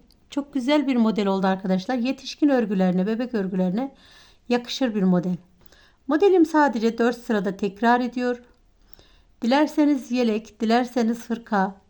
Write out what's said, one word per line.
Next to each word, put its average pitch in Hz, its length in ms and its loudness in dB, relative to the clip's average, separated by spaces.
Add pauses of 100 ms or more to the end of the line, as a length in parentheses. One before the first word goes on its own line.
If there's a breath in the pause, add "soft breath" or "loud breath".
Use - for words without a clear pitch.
(300)
çok 285 240 -8
güzel 277 340 0
bir 262 80 0
model 220 320 2
oldu 190 200 0
arkadaşlar. 190 480 -2
Yetişkin 262 540 -2
örgülerine, 185 580 2
bebek 240 260 -4
örgülerine 190 640 -2 (540 soft breath)
yakışır 240 460 -2
bir 196 80 0
model. 180 320 2 (720 soft breath)
Modelim 349 380 4
sadece 233 520 0
dört 240 200 0
sırada 202 400 -4
tekrar 233 420 0
ediyor. 247 420 -4 (1000 soft breath)
Dilerseniz 285 720 0
yelek, 226 500 -2
dilerseniz 233 680 -2
hırka, 196 600 -4